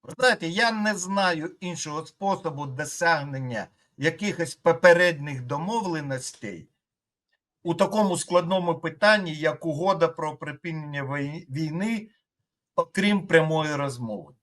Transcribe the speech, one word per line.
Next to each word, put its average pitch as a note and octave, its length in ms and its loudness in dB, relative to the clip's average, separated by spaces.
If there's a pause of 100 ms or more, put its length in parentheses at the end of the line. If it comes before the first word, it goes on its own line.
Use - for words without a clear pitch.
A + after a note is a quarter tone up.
Ви - 140 -14
знаєте, A#3+ 300 2
я A3+ 240 0
не G#3+ 240 0
знаю F3+ 640 -2
іншого D#3+ 460 -8
способу E3 600 -4
досягнення C3+ 1000 -2 (300)
якихось D#3+ 580 -2
попередніх E3+ 880 6
домовленостей C#3+ 1300 -6 (960)
у E3+ 100 -2
такому F#3+ 440 2
складному F3 600 0
питанні, F#3 560 2
як D3+ 300 -2
угода E3 420 2
про D#3 300 -6
припинення D3 680 -8
вой-, C#3+ 460 -6
війни, F3 600 -4 (680)
окрім F#3+ 520 2
прямої D#3 480 2
розмови. A#2+ 680 -6